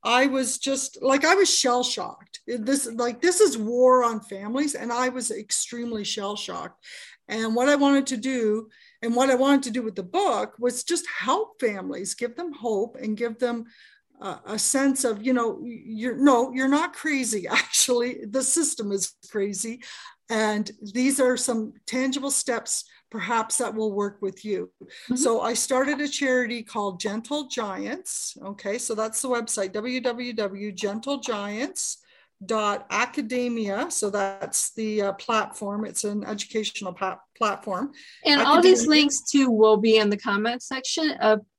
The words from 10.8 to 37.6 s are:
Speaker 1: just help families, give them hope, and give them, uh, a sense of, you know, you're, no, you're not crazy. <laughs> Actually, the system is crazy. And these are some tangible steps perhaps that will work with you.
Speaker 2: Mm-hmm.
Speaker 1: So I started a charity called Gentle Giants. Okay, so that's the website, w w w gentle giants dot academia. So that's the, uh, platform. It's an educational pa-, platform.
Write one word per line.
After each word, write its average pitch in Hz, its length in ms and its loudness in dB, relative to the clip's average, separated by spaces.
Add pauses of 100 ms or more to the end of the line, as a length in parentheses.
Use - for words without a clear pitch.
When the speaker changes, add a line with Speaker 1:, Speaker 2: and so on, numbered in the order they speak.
Speaker 1:
just 330 240 -4
help 320 520 -2
families, 196 560 -4
give 233 200 -8
them 339 180 -8
hope, 226 420 -4
and 214 200 -4
give 233 220 -4
them, 240 280 -2 (540)
uh, 190 280 -10
a 214 100 -6
sense 269 460 2
of, 214 200 -2
you 254 100 2
know, 233 300 0
you're, 226 540 -6
no, 262 360 6
you're 262 140 0
not 320 260 2
crazy. 233 540 -2
<laughs> - 160 2
Actually, 240 640 0
the 247 180 -2
system 262 480 -2
is 196 220 -4 (160)
crazy. 208 540 -6 (480)
And 214 380 0 (240)
these 262 260 2
are 254 180 4
some 226 360 -2 (140)
tangible 262 420 -2
steps - 560 -4 (240)
perhaps 220 480 -2
that 226 160 -2
will 220 180 -2
work 202 300 -4
with 190 240 -8
you. 185 240 -4 (140)
Speaker 2:
Mm-hmm. - 320 -6
Speaker 1:
So 254 260 2
I 226 140 -2
started 262 460 0
a 294 60 -2
charity 254 540 0
called 202 380 -6
Gentle 226 480 -6
Giants. 208 1000 -8
Okay, 202 320 -6
so 240 160 -6
that's 220 300 -4
the 262 60 -4
website, 220 440 -2
w 247 280 -4
w 247 320 -4
w 208 380 -4
gentle 220 480 -4
giants 220 800 -6 (480)
dot 208 460 -2
academia. 233 960 -2
So 208 220 -2
that's - 640 -4
the, 214 260 -2
uh, 196 120 -2
platform. 214 720 -4
It's - 180 -6
an 208 200 -4
educational 202 680 -6
pa-, 185 260 -6 (160)
platform. 208 580 -4 (300)